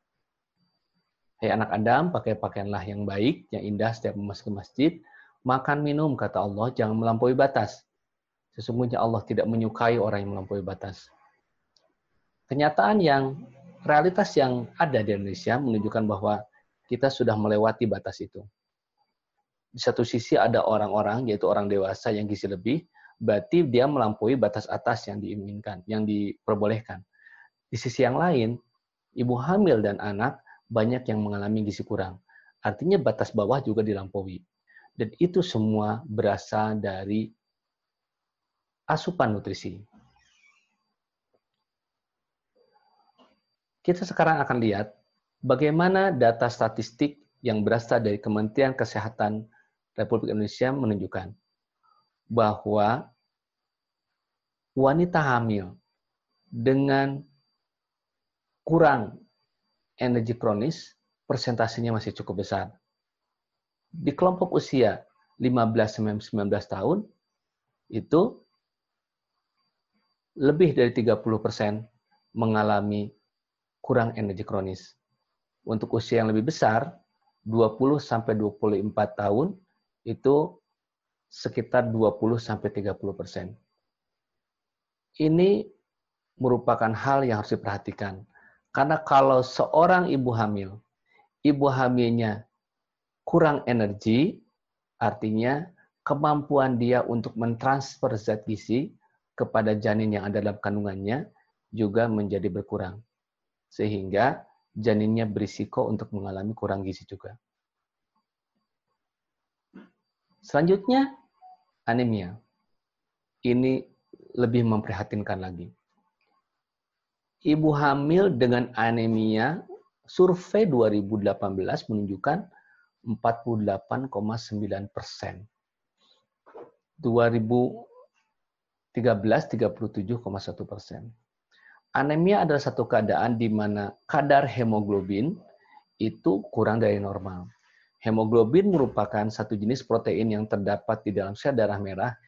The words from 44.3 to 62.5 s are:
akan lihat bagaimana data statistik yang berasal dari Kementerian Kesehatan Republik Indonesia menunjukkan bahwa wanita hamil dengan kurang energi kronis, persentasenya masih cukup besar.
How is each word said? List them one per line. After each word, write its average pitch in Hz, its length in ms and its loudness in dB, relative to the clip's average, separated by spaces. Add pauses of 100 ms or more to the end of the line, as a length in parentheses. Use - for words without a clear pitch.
akan 135 240 -2
lihat 104 320 -2 (480)
bagaimana 160 640 2
data 120 400 2
statistik 117 720 -2 (240)
yang 107 240 0
berasal 117 320 2
dari 104 160 0
Kementerian 107 560 0
Kesehatan 110 720 -4 (560)
Republik 110 320 -2
Indonesia 107 400 -2
menunjukkan 101 640 -4 (960)
bahwa 107 800 2 (1600)
wanita 160 480 2
hamil 113 560 0 (720)
dengan 139 760 0 (1400)
kurang 143 560 4 (800)
energi 120 320 0
kronis, 113 640 -4 (320)
persentasenya 117 640 -2
masih 107 240 -4
cukup 98 320 -8
besar. 95 240 -6 (1200)